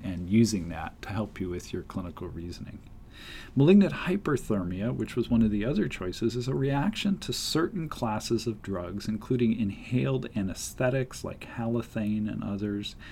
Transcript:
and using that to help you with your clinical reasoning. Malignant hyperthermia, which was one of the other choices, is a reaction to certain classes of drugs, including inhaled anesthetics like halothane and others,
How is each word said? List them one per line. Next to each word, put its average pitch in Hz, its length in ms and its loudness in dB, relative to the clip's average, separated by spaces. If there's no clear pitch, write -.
and 87 280 -4
using 101 400 4
that 80 320 -10
to - 80 -8
help 104 280 -4
you 92 120 -4
with 87 240 -6
your 90 80 -4
clinical 90 460 -8
reasoning. 85 500 -10
Malignant 165 380 10
hyperthermia, 113 1000 0
which 107 220 -4
was 117 140 0
one 117 100 6
of 110 100 6
the 104 140 2
other 151 240 2
choices, 110 480 -2
is 123 100 -2
a 135 80 0
reaction 143 600 2
to - 160 -6
certain 165 560 0
classes 110 580 -2
of 110 140 -2
drugs, 95 480 -6
including 110 500 2
inhaled 127 800 -2
anesthetics 127 880 -2
like - 320 -10
halothane 110 720 -2
and 104 140 -4
others, 101 500 -4